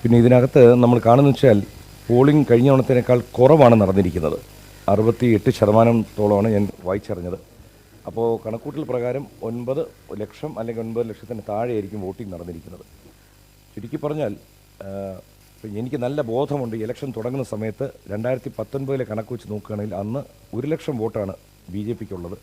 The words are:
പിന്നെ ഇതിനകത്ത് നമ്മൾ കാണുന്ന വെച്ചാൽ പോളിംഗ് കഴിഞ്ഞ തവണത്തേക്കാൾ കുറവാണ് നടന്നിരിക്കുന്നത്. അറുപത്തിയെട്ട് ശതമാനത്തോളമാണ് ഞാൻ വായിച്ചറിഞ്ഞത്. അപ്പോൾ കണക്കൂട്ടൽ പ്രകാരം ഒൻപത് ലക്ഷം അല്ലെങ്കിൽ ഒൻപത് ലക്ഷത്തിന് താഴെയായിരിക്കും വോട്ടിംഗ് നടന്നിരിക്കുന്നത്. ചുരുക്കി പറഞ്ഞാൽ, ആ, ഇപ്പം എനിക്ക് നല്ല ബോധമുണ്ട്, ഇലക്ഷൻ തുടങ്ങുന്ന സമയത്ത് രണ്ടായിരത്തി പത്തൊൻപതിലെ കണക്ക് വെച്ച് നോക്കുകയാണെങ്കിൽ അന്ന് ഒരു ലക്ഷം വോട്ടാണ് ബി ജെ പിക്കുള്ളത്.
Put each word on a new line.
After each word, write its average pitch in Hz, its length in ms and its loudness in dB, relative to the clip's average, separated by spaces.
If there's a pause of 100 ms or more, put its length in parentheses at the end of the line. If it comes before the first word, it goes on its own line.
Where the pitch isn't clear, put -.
പിന്നെ 120 200 4
ഇതിനകത്ത് 127 400 6 (200)
നമ്മൾ 120 240 4
കാണുന്ന 139 260 6
വെച്ചാൽ 117 260 4 (480)
പോളിംഗ് 139 440 4
കഴിഞ്ഞ 123 200 4
തവണത്തേക്കാൾ 127 480 2 (180)
കുറവാണ് 127 460 8
നടന്നിരിക്കുന്നത്. 90 560 0 (540)
അറുപത്തിയെട്ട് 113 680 2
ശതമാനത്തോളമാണ് 107 960 2
ഞാൻ 101 100 0 (240)
വായിച്ചറിഞ്ഞത്. 92 500 -8 (680)
അപ്പോൾ 113 200 -4 (180)
കണക്കൂട്ടൽ 131 440 -10
പ്രകാരം 123 340 -6 (240)
ഒൻപത് 123 340 -8 (400)
ലക്ഷം 151 360 -14
അല്ലെങ്കിൽ 113 280 -10
ഒൻപത് 113 240 -6
ലക്ഷത്തിന് 107 420 -14
താഴെയായിരിക്കും 107 540 -6
വോട്ടിംഗ് 95 280 -12
നടന്നിരിക്കുന്നത്. 85 500 -16 (920)
ചുരുക്കി 117 300 -12
പറഞ്ഞാൽ, 147 280 -6 (540)
ആ, 98 40 -14 (680)
ഇപ്പം 107 240 -12
എനിക്ക് 123 260 -8
നല്ല 143 140 -6 (120)
ബോധമുണ്ട്, 131 520 -4
ഇലക്ഷൻ 123 320 -10
തുടങ്ങുന്ന 123 380 -8
സമയത്ത് 110 340 -8 (260)
രണ്ടായിരത്തി 120 440 -6
പത്തൊൻപതിലെ 131 540 -8
കണക്ക് 110 240 -10
വെച്ച് - 180 -18
നോക്കുകയാണെങ്കിൽ 104 480 -10
അന്ന് 120 200 -8 (360)
ഒരു 131 160 -8
ലക്ഷം 147 300 -8
വോട്ടാണ് 104 300 -6 (380)
ബി 101 140 -8
ജെ 110 140 -8
പിക്കുള്ളത്. 90 420 -12